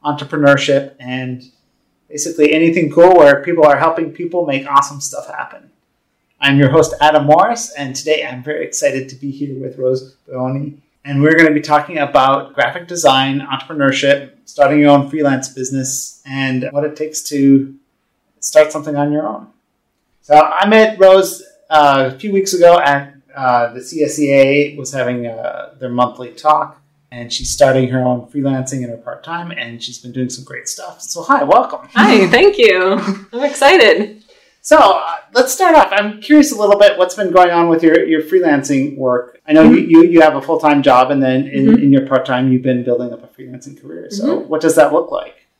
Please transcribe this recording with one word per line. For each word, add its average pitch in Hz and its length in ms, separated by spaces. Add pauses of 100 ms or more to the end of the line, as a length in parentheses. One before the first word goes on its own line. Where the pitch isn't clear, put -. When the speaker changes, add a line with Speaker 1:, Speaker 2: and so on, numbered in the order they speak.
Speaker 1:
entrepreneurship, 143 920
and 127 420 (680)
basically 151 440
anything 165 380
cool 180 260
where 143 280
people 165 200
are 143 140
helping 160 320
people 175 340
make 135 220
awesome 143 340
stuff - 280
happen. - 420 (680)
I'm 139 180
your 139 120
host, 160 300
Adam 151 260
Morris, 196 520
and 135 160
today 151 320
I'm 127 160
very 151 240
excited 135 440
to - 40
be 143 160
here 139 260
with 135 220
Rose 131 380 (120)
Booni, 135 520 (240)
and 143 180
we're 156 160
gonna 160 160
be 147 60
talking 151 380
about 139 560
graphic 170 340
design, 135 500
entrepreneurship, 139 960 (140)
starting 147 340
your 147 100
own 139 180
freelance 139 400
business, 131 760
and 135 460
what 143 100
it 151 140
takes 156 320
to 139 440 (680)
start 151 320
something 147 240
on 147 160
your 156 160
own. - 180 (760)
So 147 120
I 175 320
met 220 320
Rose, 190 420 (300)
uh, 139 420
a - 60
few 208 140
weeks 190 200
ago 170 280
at, 143 300 (240)
uh, 123 380
the 120 100
C 156 200
S 147 160
E 143 120
A 143 460
was 127 160
having, 123 340
uh, - 440 (100)
their 131 80
monthly 123 440
talk, 151 500 (280)
and 120 220
she's - 160
starting 131 400
her 127 160
own 123 220
freelancing 135 580
in 117 60
her 113 80
part-time, 170 540
and 117 300
she's 123 140
been 123 160
doing 127 160
some 131 160
great - 240
stuff. - 320
So - 220
hi, 277 200
welcome. 185 520
Speaker 2:
Hi, 214 320
thank 370 320
you. 190 420 (320)
I'm 240 100
excited. 233 800 (380)
Speaker 1:
So, - 160
uh, 170 400 (160)
let's 247 180
start 349 240
off. - 180
I'm 208 280
curious 294 320
a 214 60
little 202 200
bit 208 200
what's 180 160
been 190 160
going 180 180
on 170 220
with 165 120
your, 160 240
your 160 140
freelancing 143 760
work. 123 500
I 156 60
know 160 100
Speaker 2:
Mm-hmm. - 120
Speaker 1:
you, 165 260
you, 175 80
you 170 100
have 156 160
a 135 60
full-time 156 400
job, 131 280
and 139 120
then 131 240
in, 139 220
Speaker 2:
Mm-hmm. 147 160
Speaker 1:
in 143 60
your 135 160
part-time, 131 460
you've 127 80
been 127 240
building 120 300
up - 100
a - 40
freelancing 131 520
career. - 300
So 208 160 (140)
Speaker 2:
Mm-hmm. - 100
Speaker 1:
what 156 100
does 160 140
that 147 180
look - 180
like? - 360 (140)